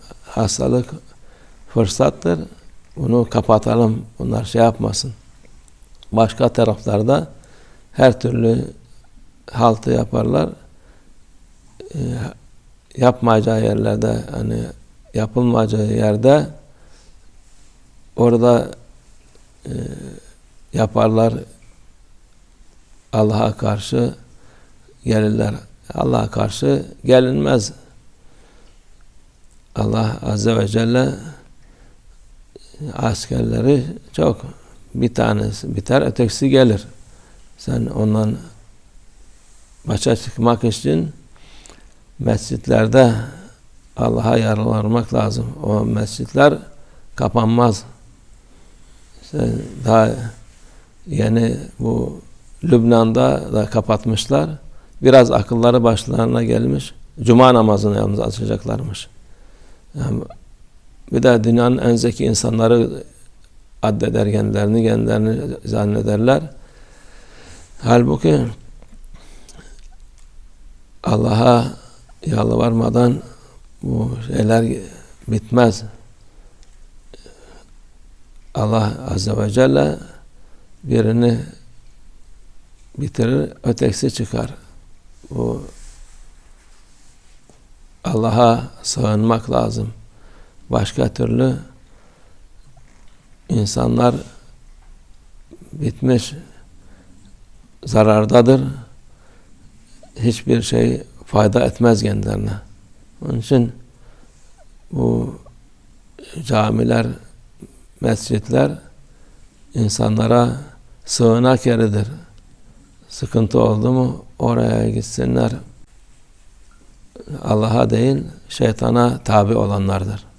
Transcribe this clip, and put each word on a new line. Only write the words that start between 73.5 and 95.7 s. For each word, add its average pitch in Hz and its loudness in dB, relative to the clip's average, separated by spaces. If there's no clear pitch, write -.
bu 123 -4
şeyler 113 0
bitmez. 113 2
Allah 107 0
Azze 104 -4
ve 107 -2
Celle 135 2
birini 117 2
bitirir, 131 -2
ötekisi 117 0
çıkar. - -6
Bu 120 -6
Allah'a 113 2
sığınmak 113 0
lazım. 113 -2
Başka 120 -2
türlü 123 -2
insanlar 120 0